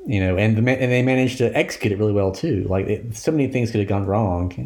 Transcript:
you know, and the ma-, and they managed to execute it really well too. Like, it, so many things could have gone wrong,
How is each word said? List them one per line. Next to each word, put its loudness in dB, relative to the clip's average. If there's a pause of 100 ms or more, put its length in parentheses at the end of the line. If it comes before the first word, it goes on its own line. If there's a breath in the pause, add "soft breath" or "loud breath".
you -2
know, 2
and 2
the 2
ma-, 2
and 0
they 2
managed 2
to 0
execute -2
it -4
really 2
well 2
too. -2
Like, 0
it, -4
so -4
many 2
things -2
could 0
have 0
gone 0
wrong, 0 (140)